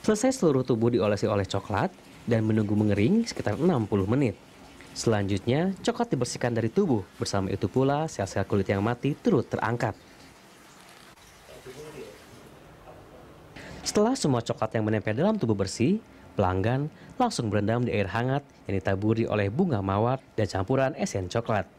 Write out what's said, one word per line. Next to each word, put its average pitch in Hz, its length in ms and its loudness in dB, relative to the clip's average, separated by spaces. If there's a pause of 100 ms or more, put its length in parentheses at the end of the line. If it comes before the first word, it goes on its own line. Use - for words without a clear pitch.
Selesai, 254 320 2
seluruh 135 240 4
tubuh 120 300 2
diolesi 107 340 2
oleh 101 220 0
coklat 104 420 -2 (380)
dan 113 180 2
menunggu 107 320 2
mengering 107 480 4
sekitar - 320 -4
enam 139 300 2
puluh 98 180 2
menit. 120 320 0 (560)
Selanjutnya, 117 880 0
coklat 233 320 -2
dibersihkan 123 400 -2
dari 113 160 0
tubuh, 143 320 2 (160)
bersama 95 320 -2
itu 101 160 -2
pula 139 400 2
sel-sel 98 400 -4
kulit 101 240 0
yang 101 140 2
mati 127 340 -2
turut 175 320 2
terangkat. 117 460 -2 (3750)
Setelah 220 320 2
semua 127 300 0
coklat - 340 -4
yang 107 80 0
menempel 107 300 -2
dalam 202 180 0
tubuh 113 240 0
bersih, 120 400 0 (400)
pelanggan 104 480 0 (320)
langsung 220 320 0
berendam 104 320 2
di 120 80 0
air 101 160 0
hangat 123 400 -2 (240)
yang 98 80 0
ditaburi 107 480 0
oleh 101 240 0
bunga 135 320 0
mawar 107 400 0 (160)
dan 104 80 2
campuran 131 480 0
esen 101 320 -4
coklat. 110 400 -2 (120)